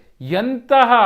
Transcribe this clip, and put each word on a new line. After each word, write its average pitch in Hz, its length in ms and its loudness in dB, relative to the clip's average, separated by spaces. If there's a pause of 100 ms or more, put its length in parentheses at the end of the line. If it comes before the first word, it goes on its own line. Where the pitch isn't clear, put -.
(200)
ಎಂತಹ 240 720 -2 (120)